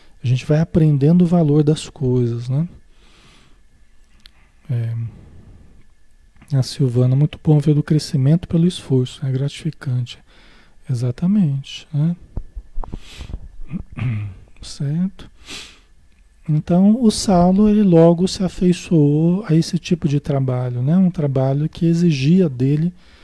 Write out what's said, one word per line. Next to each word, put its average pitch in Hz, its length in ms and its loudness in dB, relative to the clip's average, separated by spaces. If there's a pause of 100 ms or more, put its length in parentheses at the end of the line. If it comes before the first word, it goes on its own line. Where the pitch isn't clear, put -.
(240)
A - 20 -6
gente 123 200 0
vai 156 140 2
aprendendo 156 640 4
o 175 40 4
valor 156 360 2
das 151 280 -2
coisas, 123 580 -2
né? 147 180 -2 (2000)
É. 117 240 -4 (1600)
A 135 120 0
Silvana, 127 500 0
muito 147 280 0
bom 151 180 4
ver 147 180 2
o 147 40 0
crescimento 151 640 0
pelo 170 180 0
esforço, 131 580 -4
é 135 60 -4
gratificante. 131 880 -6 (680)
Exatamente, 139 1080 -2
né? 160 220 0 (1800)
<clears throat> 107 320 -6 (320)
Certo? 160 720 -6 (1160)
Então, 185 520 2
o 226 80 4
Saulo, 190 600 2
ele 208 160 2
logo 170 420 6
se - 160 -6
afeiçoou 170 1040 0
a 156 80 0
esse 165 240 0
tipo 170 300 -4
de 143 100 0
trabalho, 127 640 -4
né? 151 140 2
Um 185 140 4
trabalho 139 580 -2
que - 180 -4
exigia 170 640 2
dele 143 440 -2 (320)